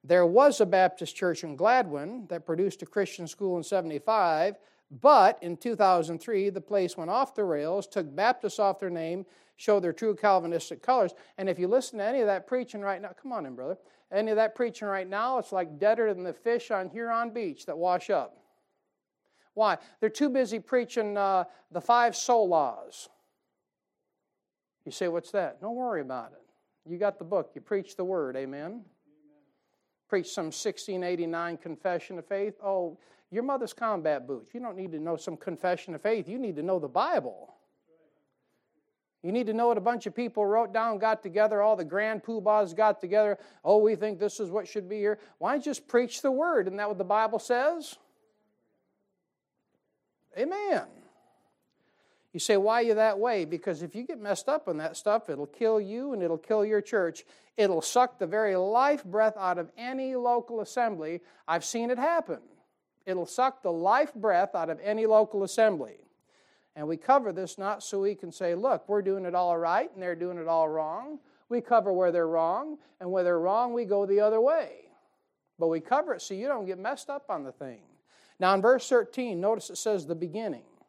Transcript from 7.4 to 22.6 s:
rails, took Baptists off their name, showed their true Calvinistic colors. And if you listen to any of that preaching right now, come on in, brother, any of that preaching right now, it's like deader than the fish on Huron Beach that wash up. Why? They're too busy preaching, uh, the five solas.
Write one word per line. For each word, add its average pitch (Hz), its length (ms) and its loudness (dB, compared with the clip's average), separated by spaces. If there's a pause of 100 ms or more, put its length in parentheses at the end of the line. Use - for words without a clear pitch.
rails, 170 420 -2
took 156 280 -6
Baptists 220 440 0
off 196 200 2
their 185 120 -6
name, 170 340 -6 (320)
showed 202 240 2
their 175 120 -2
true 214 240 -2
Calvinistic 170 640 0
colors. 233 320 2 (240)
And 196 100 -4
if 175 120 -2
you 180 80 -2
listen 247 300 0
to 196 60 -4
any 247 160 -2
of 220 60 2
that 196 220 0
preaching 247 320 -4
right 196 200 -4
now, 190 120 -12 (100)
come 262 100 -10
on 185 140 -6
in, 127 80 -12
brother, 139 240 -6 (320)
any 214 220 0
of 208 40 2
that 220 200 2
preaching 220 320 -4
right 190 200 -4
now, 233 300 -2
it's - 140 -6
like 165 260 -4
deader 214 340 4
than 180 120 -6
the 175 80 -6
fish 233 400 -2
on 185 180 -4
Huron 233 400 -4
Beach 208 360 -8
that 156 120 -6
wash 180 320 0
up. 143 280 0 (1160)
Why? 202 240 2 (220)
They're 220 100 2
too 285 200 0
busy 240 280 0
preaching, 226 580 -2
uh, 196 280 2 (260)
the 170 100 -6
five 240 340 4
solas. 160 960 0 (1800)